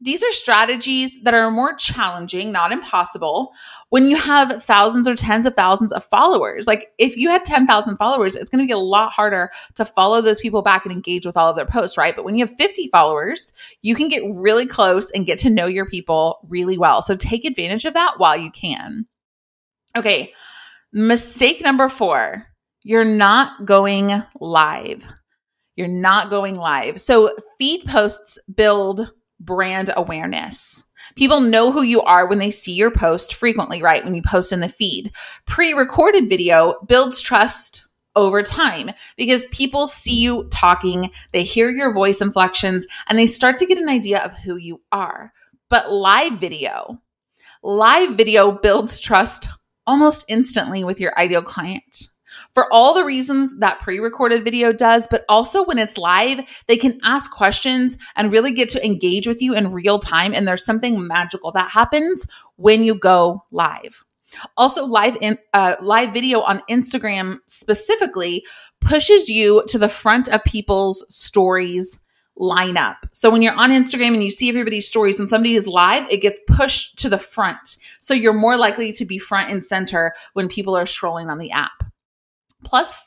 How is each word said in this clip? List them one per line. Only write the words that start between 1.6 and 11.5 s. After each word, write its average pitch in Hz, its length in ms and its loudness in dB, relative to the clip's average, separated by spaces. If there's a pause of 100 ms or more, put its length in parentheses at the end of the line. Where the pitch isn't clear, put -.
challenging, 185 760 -6
not 185 220 -2
impossible, 180 800 -4 (380)
when 262 180 6
you 294 80 4
have 277 460 0
thousands 226 440 2
or 247 80 0
tens 226 300 0
of 247 100 0
thousands 196 380 2
of - 140 -8
followers. 214 600 2
Like, 214 300 -2
if 233 220 0
you 277 100 0
had 359 160 2
ten 269 220 2
thousand 214 320 2
followers, 214 360 0
it's - 140 -12
gonna 262 160 0
be 254 80 -4
a 208 60 0
lot 196 340 0
harder 196 380 -2 (240)
to 220 100 -6
follow 208 380 2
those 220 180 2
people 214 220 -2
back 190 240 0
and 185 60 -8
engage 180 340 -8
with 175 100 -6
all 165 140 4